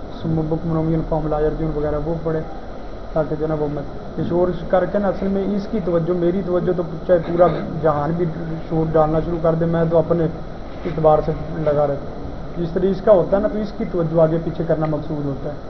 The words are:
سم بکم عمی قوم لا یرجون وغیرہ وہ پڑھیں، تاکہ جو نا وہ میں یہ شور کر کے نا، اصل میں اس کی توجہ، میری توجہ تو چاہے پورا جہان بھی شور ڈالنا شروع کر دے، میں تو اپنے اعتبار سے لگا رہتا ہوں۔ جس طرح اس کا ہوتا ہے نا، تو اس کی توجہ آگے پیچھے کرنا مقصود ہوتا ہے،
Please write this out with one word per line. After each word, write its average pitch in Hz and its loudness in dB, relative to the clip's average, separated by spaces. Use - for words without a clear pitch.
سم 160 0
بکم 160 -2
عمی 160 0
قوم 156 -2
لا 151 0
یرجون 151 0
وغیرہ 147 -2
وہ 165 -2
پڑھیں، 160 -2
تاکہ 151 0
جو 156 -2
نا 156 0
وہ 147 0
میں 147 -4
یہ 165 -2
شور 175 2
کر 185 4
کے 175 0
نا، 202 0
اصل 185 0
میں 196 0
اس 202 -2
کی 220 0
توجہ، 170 2
میری 175 2
توجہ 175 2
تو 180 0
چاہے 180 6
پورا 170 4
جہان 147 2
بھی 180 0
شور 160 0
ڈالنا 156 4
شروع 170 -2
کر 165 4
دے، 165 2
میں 165 2
تو 170 4
اپنے 165 2
اعتبار 156 4
سے 160 0
لگا 147 2
رہتا 143 0
ہوں۔ - -8
جس 170 -2
طرح 180 2
اس 190 0
کا 220 8
ہوتا 190 6
ہے 202 0
نا، 214 2
تو 208 -4
اس 214 -4
کی 220 -4
توجہ 165 2
آگے 160 4
پیچھے 165 -4
کرنا 156 2
مقصود 147 -4
ہوتا 139 -4
ہے، 143 -8